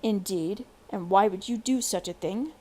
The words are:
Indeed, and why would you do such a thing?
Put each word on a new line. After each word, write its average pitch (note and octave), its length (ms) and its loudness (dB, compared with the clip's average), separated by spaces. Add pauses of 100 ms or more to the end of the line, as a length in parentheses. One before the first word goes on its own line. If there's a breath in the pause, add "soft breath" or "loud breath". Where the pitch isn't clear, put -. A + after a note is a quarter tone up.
Indeed, G3 600 -2 (260)
and F3 200 -6
why G3 180 8
would F#3+ 200 -2
you A#3 100 0
do B3+ 240 0
such F#3 260 -2
a F3+ 40 -6
thing? G#3+ 480 -4